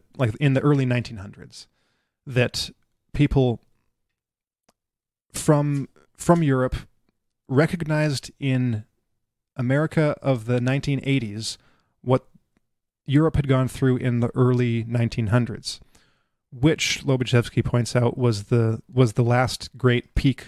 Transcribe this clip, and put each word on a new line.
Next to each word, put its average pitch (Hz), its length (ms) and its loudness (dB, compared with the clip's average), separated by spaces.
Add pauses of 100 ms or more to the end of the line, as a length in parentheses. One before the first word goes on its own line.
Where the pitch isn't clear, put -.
(180)
like, 113 220 -2
in 143 140 2
the 131 80 2
early 139 240 2
nineteen 123 320 -4
hundreds, - 500 -18 (580)
that 123 460 -2 (420)
people 131 480 2 (1700)
from, 147 560 0 (300)
from 175 240 2
Europe 131 340 0 (720)
recognized 151 920 -2
in 127 440 -2 (720)
America 147 640 0
of 123 240 -2
the 123 140 0
nineteen 135 440 -2
eighties 113 560 -4 (420)
what 127 240 0 (800)
Europe 147 300 2
had 139 120 0
gone 131 200 2
through 131 300 0
in 120 220 -2
the 117 160 0
early 123 520 2
nineteen 117 400 -2
hundreds, 113 520 -2 (720)
which - 540 0
Lobachevsky 127 580 2
points 120 320 0
out 123 220 2
was 113 280 0
the, 113 360 0 (100)
was 127 220 2
the 123 100 2
last 123 540 -2
great 120 380 0
peak - 320 -2